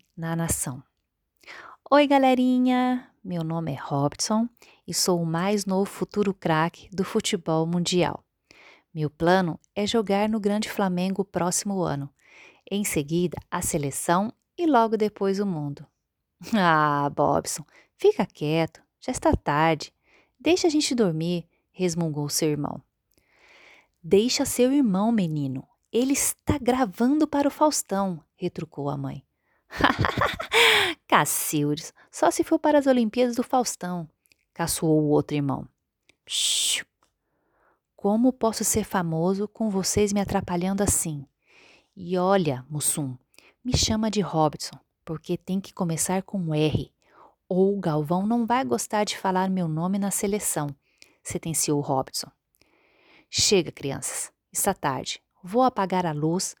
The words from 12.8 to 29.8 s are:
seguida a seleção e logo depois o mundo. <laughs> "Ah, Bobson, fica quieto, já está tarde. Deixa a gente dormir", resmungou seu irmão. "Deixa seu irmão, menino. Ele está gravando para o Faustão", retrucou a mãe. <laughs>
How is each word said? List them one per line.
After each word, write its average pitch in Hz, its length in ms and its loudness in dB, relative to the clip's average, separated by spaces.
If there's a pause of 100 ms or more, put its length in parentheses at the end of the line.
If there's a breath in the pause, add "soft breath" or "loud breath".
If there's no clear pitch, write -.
seguida 165 540 -2 (140)
a 175 100 -4
seleção 170 720 -2 (240)
e 349 100 -2
logo 226 300 4
depois 202 420 0
o 208 60 -2
mundo. 147 420 -4 (540)
<laughs> 220 160 -2
"Ah, 151 580 4
Bobson, 151 480 0 (320 soft breath)
fica 392 300 2
quieto, 160 580 -4 (160)
já - 140 -8
está 311 240 2
tarde. 156 560 0 (480 soft breath)
Deixa 359 260 2
a 320 40 4
gente 294 240 0
dormir", 170 520 0 (240)
resmungou 160 600 -2
seu - 180 0
irmão. 147 340 -4 (1200 soft breath)
"Deixa 220 440 4
seu 254 260 2
irmão, 226 400 2
menino. 151 560 -2 (240)
Ele 262 200 2
está - 440 -2
gravando 254 680 2
para 285 220 0
o - 20 4
Faustão", 196 720 0 (140)
retrucou 160 520 -6
a 139 80 -4
mãe. 139 280 -8 (440 loud breath)
<laughs> - 1300 0 (100)